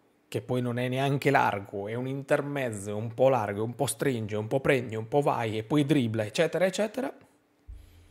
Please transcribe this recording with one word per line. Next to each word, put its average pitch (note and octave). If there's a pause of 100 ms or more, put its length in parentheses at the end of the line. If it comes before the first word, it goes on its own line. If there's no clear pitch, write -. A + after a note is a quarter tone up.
(260)
che A2
poi B2
non A#2+
è B2
neanche C#3
largo, G2+
è A2
un B2+
intermezzo, C3+
è -
un A2+
po' B2
largo, G#2
è A2
un A#2+
po' C#3+
stringe, A2+
un G#2+
po' C3+
pregne, B2+
un A2+
po' C#3+
vai A#2+
e A2
poi D3
dribbla, A#2
eccetera, D#3+
eccetera, G#3+ (960)